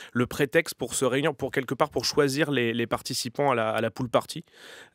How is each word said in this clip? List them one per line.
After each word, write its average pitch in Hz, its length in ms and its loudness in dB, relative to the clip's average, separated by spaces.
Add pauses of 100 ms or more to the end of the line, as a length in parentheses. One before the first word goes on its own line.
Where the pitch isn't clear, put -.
(120)
le 120 140 2
prétexte 160 480 0
pour - 180 -6
se - 120 0
réunir, 135 320 2
pour 131 160 -4
quelque - 200 -2
part, 147 160 2
pour 127 160 -2
choisir 143 460 2
les, 120 240 2
les 117 140 0
participants 127 640 -2
à - 20 2
la, 110 160 2
à 110 100 0
la 113 120 0
pool 127 160 -4
party, 127 360 0 (500)